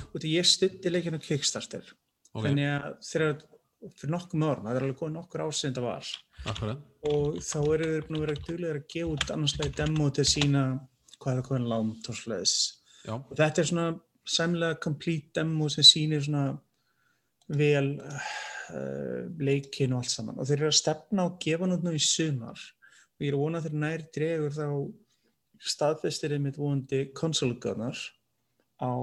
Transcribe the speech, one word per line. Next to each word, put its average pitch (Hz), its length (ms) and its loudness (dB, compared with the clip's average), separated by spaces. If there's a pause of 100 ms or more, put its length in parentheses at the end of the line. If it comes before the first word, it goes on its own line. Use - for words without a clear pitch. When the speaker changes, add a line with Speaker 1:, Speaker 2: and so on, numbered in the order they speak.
Speaker 1:
út - 200 -10
af 160 60 -2
ég 175 180 4
studdi 185 420 2
leikinn 170 260 0
á 143 40 -10
Kickstarter. - 680 -2 (440)
Speaker 2:
Ok. 110 80 -4
Speaker 1:
Þannig 143 300 2
að 143 140 -4 (180)
þegar 156 300 0 (540)
fyrir 147 240 -6
nokkrum 165 300 -2
árum, 127 220 0
það 117 100 -2
er 131 80 0
alveg 131 160 -2
komið 156 160 -4
nokkur 165 280 -8
ár 156 100 -4
síðan 135 200 -2
þetta 123 120 -4
var. - 240 -6 (340)
Speaker 2:
Akkurat. 113 380 -4 (220)
Speaker 1:
Og 147 340 2
þá - 240 -6
eru 156 240 2
þeir 156 220 -2
búin 156 100 -4
að 151 80 -2
vera 151 100 -2
duglegir 165 440 -4
að 147 100 -12
gefa 165 240 -2
út - 180 -2
annað 147 220 0
slagið 147 240 -2
demo 151 320 2
til 139 140 2
að - 80 4
sýna 143 320 4 (500)
hvað 127 240 -2
er 123 100 -2
komið 123 240 0
langt 110 380 -2
og 110 100 -8
svoleiðis. - 360 -2 (500)
Speaker 2:
Já. 110 100 -6
Speaker 1:
Og 135 220 -12
þetta 156 240 4
er 156 80 2
svona 170 180 2 (380)
sæmilega 165 560 0
complete 156 520 -2
demo 160 360 0
sem 147 160 6
sýnir 151 400 8
svona 143 200 2 (1040)
vel, 143 400 4 (760)
eh, 135 600 -6 (120)
leikinn 139 560 0
og 123 100 0
allt - 60 -4
saman. - 300 -6
Og 139 80 -2
þeir 143 120 4
eru 151 120 2
að - 80 6
stefna 185 440 0
á - 60 4
að 180 100 -8
gefa 165 240 0
hann 185 140 2
út 175 80 -4
nú 170 80 0
í 147 80 0
sumar. 123 560 0 (580)
Og - 60 -14
ég 143 80 -2
er 143 80 0
að 139 60 0
vona 165 160 -2
að 160 100 -4
þeir 151 100 -2
nær 160 320 -2
dregur 151 440 -2
þá 151 120 -4 (920)
staðfestir 156 760 0
einmitt 139 240 -2
vonandi 139 540 0
konsolgöðnar 120 840 -2 (840)
á 123 120 -2 (120)